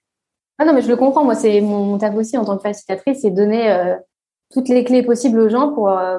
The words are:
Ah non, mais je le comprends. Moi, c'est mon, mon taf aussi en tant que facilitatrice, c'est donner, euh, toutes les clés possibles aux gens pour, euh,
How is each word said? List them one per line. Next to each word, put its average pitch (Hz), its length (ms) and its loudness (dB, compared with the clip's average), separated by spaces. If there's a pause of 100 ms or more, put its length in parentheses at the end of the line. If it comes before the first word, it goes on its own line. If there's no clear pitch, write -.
(600)
Ah 302 60 2
non, 320 80 4
mais 254 80 2
je 226 60 -4
le 240 80 0
comprends. 269 280 2
Moi, 240 120 2
c'est 208 260 2
mon, 208 240 -2
mon 202 140 -2
taf 214 160 -2
aussi 220 200 -4
en 233 80 -2
tant 202 140 -4
que 196 60 -12
facilitatrice, 208 580 -6
c'est 214 80 2
donner, 208 420 0
euh, 180 240 0 (560)
toutes 254 180 -2
les 247 140 4
clés 247 200 2
possibles 233 340 0
aux 220 120 4
gens 262 220 0
pour, 226 160 -2
euh, 185 320 -2